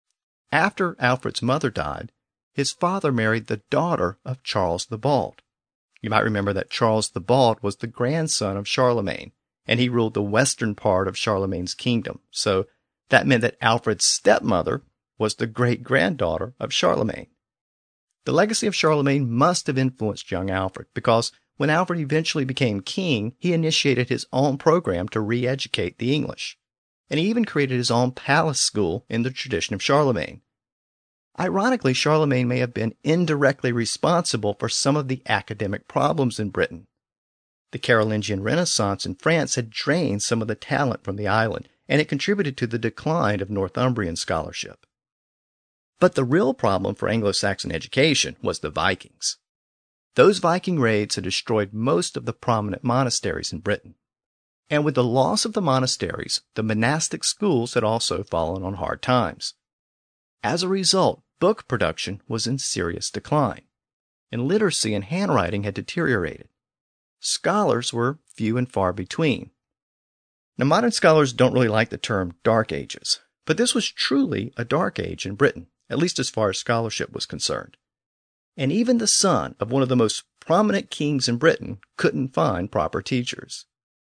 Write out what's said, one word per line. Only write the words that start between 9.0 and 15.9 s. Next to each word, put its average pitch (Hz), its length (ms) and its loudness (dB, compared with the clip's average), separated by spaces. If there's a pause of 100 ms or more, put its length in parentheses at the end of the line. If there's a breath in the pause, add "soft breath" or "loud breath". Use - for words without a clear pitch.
and 113 120 2
he 123 100 4
ruled 117 260 0
the 104 80 0
western 110 500 0
part 95 340 2
of 92 120 -6
Charlemagne's 95 560 -2
kingdom. - 440 -2 (120)
So 95 340 0 (440)
that 131 180 6
meant 123 140 4
that - 200 -2
Alfred's 113 440 2
stepmother - 760 2 (380)
was 110 160 0
the 117 100 -2
great-granddaughter 120 1120 0